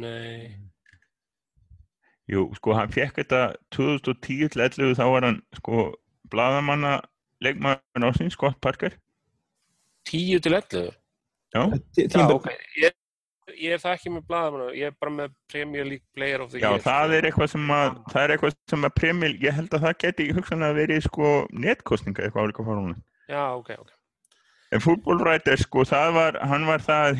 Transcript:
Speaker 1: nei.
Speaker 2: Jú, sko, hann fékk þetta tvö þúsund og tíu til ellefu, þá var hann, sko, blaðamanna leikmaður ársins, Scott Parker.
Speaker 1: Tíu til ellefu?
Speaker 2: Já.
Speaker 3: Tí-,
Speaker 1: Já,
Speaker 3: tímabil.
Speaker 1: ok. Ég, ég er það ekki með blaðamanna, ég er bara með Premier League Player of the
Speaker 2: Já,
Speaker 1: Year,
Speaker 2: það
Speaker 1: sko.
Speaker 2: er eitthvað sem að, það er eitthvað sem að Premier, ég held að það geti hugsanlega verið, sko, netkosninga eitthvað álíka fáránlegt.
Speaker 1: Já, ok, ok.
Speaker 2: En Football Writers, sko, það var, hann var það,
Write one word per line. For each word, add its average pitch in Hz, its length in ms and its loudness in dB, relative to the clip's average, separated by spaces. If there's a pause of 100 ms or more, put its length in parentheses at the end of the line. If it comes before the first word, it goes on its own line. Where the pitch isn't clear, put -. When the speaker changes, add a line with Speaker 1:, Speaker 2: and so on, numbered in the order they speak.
Speaker 1:
nei. 117 540 -12 (1700)
Speaker 2:
Jú, 98 200 0 (100)
sko, 110 160 0
hann 107 160 0
fékk 135 300 -2
þetta 127 200 0 (300)
tvö 135 160 -2
þúsund 143 240 -2
og 123 60 -4 (100)
tíu 147 240 -2
til 123 140 -4
ellefu, 131 340 0
þá 123 80 2
var 127 220 4
hann, 110 80 2 (160)
sko, 107 420 -2 (300)
blaðamanna 143 720 0 (440)
leikmaður 135 680 -2
ársins, 160 260 0
Scott 139 240 0
Parker. - 380 -4 (1120)
Speaker 1:
Tíu 180 360 0
til 165 160 4
ellefu? 90 300 -4 (680)
Speaker 2:
Já. 113 80 2 (320)
Speaker 3:
Tí-, - 80 4
Speaker 1:
Já, - 80 0
Speaker 3:
tímabil. 143 240 6
Speaker 1:
ok. 135 140 -2 (340)
Ég, 170 140 4 (520)
ég 165 280 -6
er - 20 -4
það 180 160 -4
ekki 175 160 -8
með 170 160 -8
blaðamanna, 147 480 -4
ég 143 160 -6
er 143 80 -14
bara 147 160 -6
með 143 220 -8 (160)
Premier 147 340 -6
League 139 160 -10 (160)
Player 135 240 -4
of 120 80 -14
the 123 80 -10
Speaker 2:
Já, 110 140 2
Speaker 1:
Year, 98 100 0
Speaker 2:
það 143 240 2
Speaker 1:
sko. 160 140 2
Speaker 2:
er 156 100 2
eitthvað 151 220 0
sem 147 240 -2
að, 135 180 2 (160)
það 135 140 2
er 147 100 2
eitthvað 143 220 0 (160)
sem 143 160 2
að - 100 -6
Premier, 165 380 0 (100)
ég 147 80 2
held 160 240 -4
að 151 80 0
það 165 160 2
geti 170 300 0
hugsanlega 160 480 0
verið, 156 260 2
sko, 147 240 2 (240)
netkosninga 104 720 -2
eitthvað 107 240 0
álíka 110 160 -8
fáránlegt. 98 380 -4 (240)
Speaker 1:
Já, 143 160 -4 (100)
ok, 120 160 -12 (140)
ok. - 80 -20 (800)
Speaker 2:
En 107 100 0
Football 175 400 2
Writers, 156 400 4
sko, 131 240 2
það 151 320 2
var, 160 240 2
hann 143 240 0
var 156 160 2
það, 151 380 4